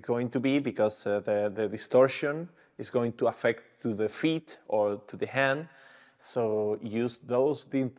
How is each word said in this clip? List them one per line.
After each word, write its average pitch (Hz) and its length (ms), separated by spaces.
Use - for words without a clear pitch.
going 120 280
to 131 100
be, 135 200
because, 110 460
uh, 104 140
the, 104 340
the 107 140
distortion 135 840
is - 120
going 117 240
to 117 140
affect - 540
to 117 120
the 107 160
feet - 480
or 104 400
to 98 100
the 110 100
hand. 135 400
So 107 600
use 117 380
those 131 440
di-, 131 360